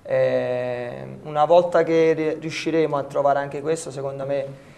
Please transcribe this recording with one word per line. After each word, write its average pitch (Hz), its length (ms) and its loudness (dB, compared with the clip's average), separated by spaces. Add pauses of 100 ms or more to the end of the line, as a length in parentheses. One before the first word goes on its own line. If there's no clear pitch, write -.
Eh, 127 1200 -2
una 151 220 2
volta 170 380 6
che 165 300 4
ri-, 156 260 -2
riusciremo 156 580 -2
a 135 60 -2
trovare 139 360 0
anche 143 220 -6
questo, 156 300 -4
secondo 135 340 -8
me, 139 200 -4 (320)